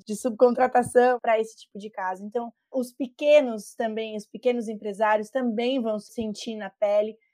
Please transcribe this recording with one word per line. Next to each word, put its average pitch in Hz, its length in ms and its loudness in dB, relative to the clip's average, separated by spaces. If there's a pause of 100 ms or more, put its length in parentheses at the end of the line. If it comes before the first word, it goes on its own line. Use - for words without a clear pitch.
de 214 80 -6
subcontratação 247 1080 2
para 220 200 2
esse 220 160 -8
tipo - 240 -18
de 208 100 -12
caso? 190 340 -8
Então, 233 280 -6 (200)
os 247 200 -4
pequenos 269 840 2
também, 220 420 -6
os 208 80 -8
pequenos 240 440 -2
empresários 214 640 -2
também 247 520 0
vão 220 160 -2
sentir 220 560 -8
na 208 160 -10
pele 208 460 0 (180)